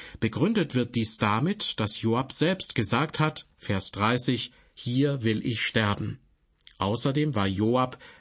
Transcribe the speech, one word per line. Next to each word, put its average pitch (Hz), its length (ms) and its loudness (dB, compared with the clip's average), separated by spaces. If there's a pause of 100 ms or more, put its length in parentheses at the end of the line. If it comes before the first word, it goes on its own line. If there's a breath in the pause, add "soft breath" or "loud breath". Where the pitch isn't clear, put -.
(200 loud breath)
Begründet 147 560 2
wird 120 200 0
dies 113 220 0
damit, 127 640 0
dass 107 220 -2
Joab 113 320 0
selbst 185 400 0
gesagt 135 460 0
hat, 156 260 0 (120)
Vers - 340 -4
dreißig, 120 640 0 (200 soft breath)
"Hier 135 500 0
will 110 220 0
ich 110 160 -2
sterben." 107 580 0 (600)
Außerdem 135 560 0
war 98 120 2
Joab 117 500 2 (240 loud breath)